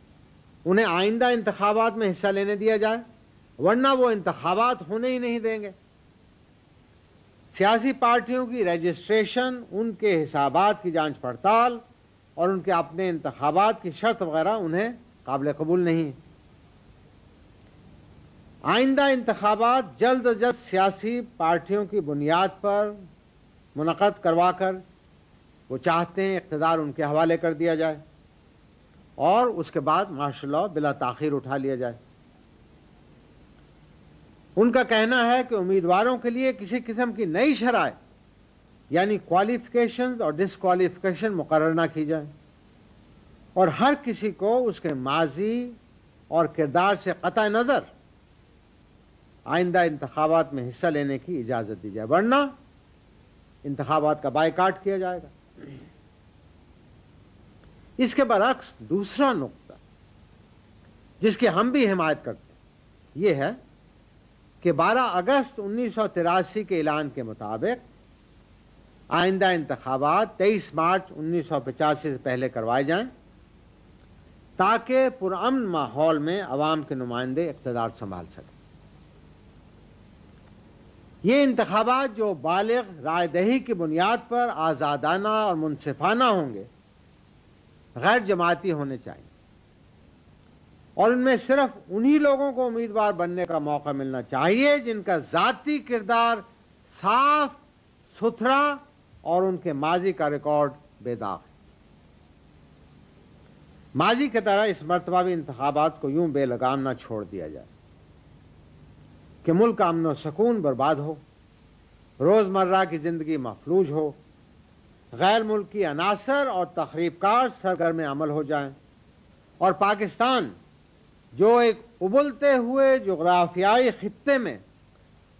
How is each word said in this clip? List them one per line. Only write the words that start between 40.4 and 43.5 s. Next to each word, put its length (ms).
मुकर्रर 400
ना 140
की 180
जाए 220